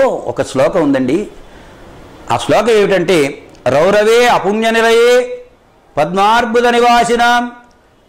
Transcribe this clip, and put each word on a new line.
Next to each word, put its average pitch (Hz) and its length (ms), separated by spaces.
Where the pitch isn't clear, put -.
ఒక 139 340
శ్లోకం 151 420
ఉందండి. 139 440
ఆ 117 60
శ్లోకం 202 320
ఏమిటంటే, 180 720
"రౌరవే 208 600
అపుణ్య 214 440
నిలయే 233 680
పద్మార్బుద 220 680
నివాసినాం 240 840